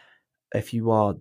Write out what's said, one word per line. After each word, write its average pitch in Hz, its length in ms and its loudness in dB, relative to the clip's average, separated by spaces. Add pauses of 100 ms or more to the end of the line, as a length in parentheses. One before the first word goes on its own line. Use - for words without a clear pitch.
(540)
if - 200 -4
you 113 160 0
are 107 300 4